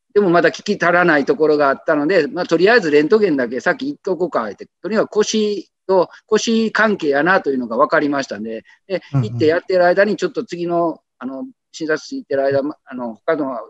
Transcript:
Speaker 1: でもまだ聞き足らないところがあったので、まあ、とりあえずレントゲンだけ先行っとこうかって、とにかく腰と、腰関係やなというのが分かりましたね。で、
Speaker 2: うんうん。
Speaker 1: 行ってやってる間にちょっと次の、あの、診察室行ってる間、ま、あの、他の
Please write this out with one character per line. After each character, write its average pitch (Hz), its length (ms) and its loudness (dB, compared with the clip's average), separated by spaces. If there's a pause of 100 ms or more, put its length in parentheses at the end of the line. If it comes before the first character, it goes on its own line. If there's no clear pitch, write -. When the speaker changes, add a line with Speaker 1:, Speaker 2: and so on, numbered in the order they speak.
(140)
Speaker 1:
で 208 60 4
も 202 80 2
ま 170 140 4
だ 160 80 4
聞 - 120 -16
き 196 220 -4
足 175 80 2
ら 175 120 2
な 160 120 4
い 139 80 2
と 147 120 0
こ 151 100 2
ろ 151 100 4
が 147 120 2
あ 135 40 2
っ - 140 -6
た 165 80 2
の 147 120 0
で、 170 200 2
ま 151 160 -6
あ、 170 40 -4
と 165 120 0
り 185 100 4
あ 240 60 6
え 240 60 6
ず 165 100 -2
レ 147 100 6
ン 151 80 0
ト 214 100 4
ゲ 208 120 2
ン 147 80 0
だ 123 100 -2
け 120 120 -6
先 135 260 -2
行 143 100 -8
っ - 20 -20
と 185 180 -4
こ 175 100 -2
う 147 40 -8
か 120 200 -2
っ 95 60 -14
て、 - 120 -20 (140)
と 175 60 -10
に 214 80 -2
か 170 100 0
く - 40 -20
腰 208 600 -2 (160)
と、 185 240 2 (160)
腰 220 440 0
関 208 260 0
係 160 120 -4
や 139 140 2
な 185 180 2
と 143 100 -4
い 139 40 -2
う 127 40 -2
の 123 80 -4
が 113 120 -4
分 147 100 2
か 160 100 0
り 147 100 0
ま 139 140 -2
し - 40 -6
た 143 120 -10
ね。 110 240 -10 (240)
で、 185 140 -6 (140)
Speaker 2:
う 139 40 2
ん - 20 2
う - 20 -2
ん。 110 80 -4
Speaker 1:
行 120 60 -8
っ - 20 -6
て 156 80 2
や 165 120 2
っ - 40 -4
て 185 160 -2
る 175 80 4
間 190 180 4
に 202 120 0
ち 185 100 -4
ょ - 20 -2
っ 143 40 -6
と 143 120 -6
次 170 220 -8
の、 170 320 -2 (200)
あ 131 60 -14
の、 131 220 -10 (280)
診 160 120 -8
察 156 140 -2
室 - 160 -14
行 135 80 -12
っ - 20 -20
て 139 100 -4
る 135 80 0
間、 139 180 0
ま、 151 220 -6
あ 131 100 -16
の、 120 200 -10
他 160 220 -4
の 135 180 -6 (140)